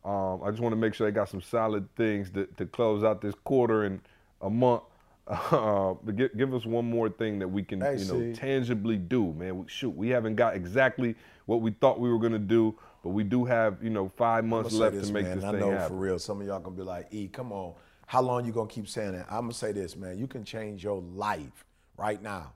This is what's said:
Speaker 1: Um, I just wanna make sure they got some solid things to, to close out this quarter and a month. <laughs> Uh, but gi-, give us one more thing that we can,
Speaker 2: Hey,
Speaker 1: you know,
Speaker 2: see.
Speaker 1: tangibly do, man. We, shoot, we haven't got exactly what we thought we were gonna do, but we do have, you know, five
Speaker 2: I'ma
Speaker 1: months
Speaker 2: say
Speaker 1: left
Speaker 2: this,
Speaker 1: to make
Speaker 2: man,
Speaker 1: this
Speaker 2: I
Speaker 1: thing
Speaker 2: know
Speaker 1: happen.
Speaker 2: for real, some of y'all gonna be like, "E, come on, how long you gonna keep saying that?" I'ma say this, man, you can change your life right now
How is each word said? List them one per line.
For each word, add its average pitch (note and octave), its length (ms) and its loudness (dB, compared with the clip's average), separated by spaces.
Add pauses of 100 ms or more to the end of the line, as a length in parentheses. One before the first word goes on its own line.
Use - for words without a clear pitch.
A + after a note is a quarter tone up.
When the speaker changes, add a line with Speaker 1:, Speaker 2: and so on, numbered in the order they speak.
Speaker 1:
Um, F#2+ 400 -2
I G#2 80 0
just A2 100 -4
wanna A2+ 140 2
make A2 180 2
sure A2 140 0
they G#2 60 2
got G2+ 160 0
some G2 120 -8
solid G#2+ 540 0
things G#2 360 0
to, G2 140 -2 (120)
to F#2 100 -4
close G#2+ 360 2
out G#2+ 180 2
this G#2 120 -4 (100)
quarter A2+ 420 4
and F#2+ 140 -4 (420)
a G2 80 -4
month. A#2+ 380 4
<laughs> - 40 -20 (360)
Uh, G#2 760 2
but G#2+ 120 -4
gi-, B2+ 220 2
give C3 160 0
us A#2 120 -4
one A#2 220 -2
more A#2 220 0
thing G#2 300 -2
that F#2+ 80 -2
we F#2+ 160 -2
can, F#2+ 180 -6
Speaker 2:
Hey, C#3 160 0
Speaker 1:
you G2 80 -4
know, F#2+ 140 -2
Speaker 2:
see. A#2 140 -4
Speaker 1:
tangibly A#2 600 0
do, F#2+ 380 2
man. F#2 240 -6
We, F#2 100 -8
shoot, - 220 -6
we F#2+ 200 -4
haven't A2+ 260 2
got A2+ 200 4
exactly A#2 600 2 (320)
what A#2+ 140 4
we A2+ 100 2
thought C3 280 4
we A#2+ 120 2
were A#2 80 4
gonna A2+ 180 2
do, A2 400 4 (240)
but F2 80 -4
we G#2 140 2
do A#2+ 200 2
have, A2+ 400 2
you A2+ 60 -2
know, G2 180 0 (100)
five A#2 260 4
Speaker 2:
I'ma A2+ 140 2
Speaker 1:
months G#2+ 160 0
Speaker 2:
say G#2+ 40 2
Speaker 1:
left A2 180 4
Speaker 2:
this, G2+ 120 -2
Speaker 1:
to G#2 60 -2
make G#2 120 2
Speaker 2:
man, F#2 120 -2
Speaker 1:
this F#2+ 60 -4
Speaker 2:
I G2+ 60 -2
Speaker 1:
thing G2+ 120 0
Speaker 2:
know G2 100 2
Speaker 1:
happen. F#2+ 160 0
Speaker 2:
for F#2 80 -4
real, F#2+ 240 0
some G2+ 220 -6
of G2+ 40 -6
y'all G2 140 -4
gonna F2+ 160 -12
be F#2 80 -8
like, F2+ 260 -8
"E, G2+ 180 -8
come B2 240 -10
on, F#2+ 220 -8 (320)
how C3 160 2
long B2 240 2
you A#2 60 -4
gonna A2 180 -2
keep G2+ 180 -10
saying G2+ 260 -6
that?" F2+ 180 -8
I'ma A#2 200 -4
say A2+ 200 -4
this, G2 240 -6
man, F#2 240 -10
you C3 80 -6
can B2+ 160 -10
change G#2 400 -10
your G2+ 180 -2
life F2+ 640 -6 (320)
right G#2 240 -2
now F#2+ 340 -10